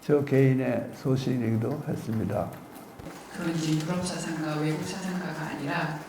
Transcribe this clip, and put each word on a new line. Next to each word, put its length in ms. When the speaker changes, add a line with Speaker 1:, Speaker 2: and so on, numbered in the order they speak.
Speaker 1:
저 240
개인의 680
소신이기도 920
했습니다. 600
Speaker 2:
그런 140
이제 240
유럽 320
사상가, 540
외국 240
사상가가 640
아니라 500